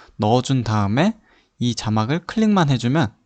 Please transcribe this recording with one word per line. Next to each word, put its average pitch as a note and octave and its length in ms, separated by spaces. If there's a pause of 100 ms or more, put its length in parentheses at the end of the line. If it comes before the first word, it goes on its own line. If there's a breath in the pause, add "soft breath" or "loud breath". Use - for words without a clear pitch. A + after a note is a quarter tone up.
(180 loud breath)
넣어준 B2 460
다음에 A2 500 (460 soft breath)
이 A#2+ 160
자막을 A2 500
클릭만 G#3 440
해주면 B2 440 (120)